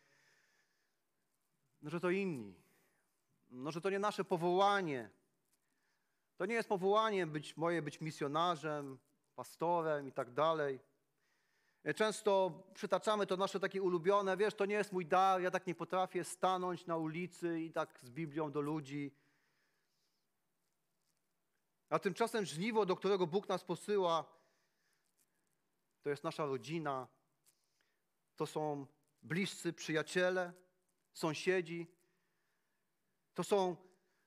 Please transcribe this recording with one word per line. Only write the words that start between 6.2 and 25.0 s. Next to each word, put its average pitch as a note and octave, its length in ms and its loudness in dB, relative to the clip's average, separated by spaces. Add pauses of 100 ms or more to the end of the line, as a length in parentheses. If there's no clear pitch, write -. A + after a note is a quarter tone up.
to F3+ 100 -2
nie A3+ 80 -2
jest A3+ 140 -2
powołanie G3 580 2
być, D3+ 300 -8
moje E3 260 0
być D3 180 -8
misjonarzem, D3+ 1000 -2 (360)
pastorem D#3+ 760 0
i B2 40 -14
tak B2 200 -6
dalej. D3 480 2 (1160)
Często G3 640 2 (120)
przytaczamy G3+ 520 2
to F#3+ 100 0
nasze F#3+ 240 0
takie F#3+ 220 -2
ulubione: F#3 540 4
"Wiesz, G3+ 180 2
to G3+ 100 0
nie G3+ 100 0
jest G3+ 180 0
mój F3+ 140 -2
dar, F#3 340 6
ja F3+ 100 0
tak F3+ 160 -2
nie E3+ 80 -2
potrafię F3+ 500 -2
stanąć F3+ 600 0
na E3 100 0
ulicy E3 640 -4
i E3 120 -8
tak - 280 -4
z B2 100 -18
Biblią D3+ 420 -4
do D3 80 -2
ludzi". C#3+ 520 -4 (2750)
A D#3 80 2
tymczasem G#3 460 -2
żniwo, G3 420 0
do F3+ 100 0
którego F#3+ 300 0
Bóg F#3+ 220 -2
nas F3+ 160 -2
posyła, E3+ 600 0 (1800)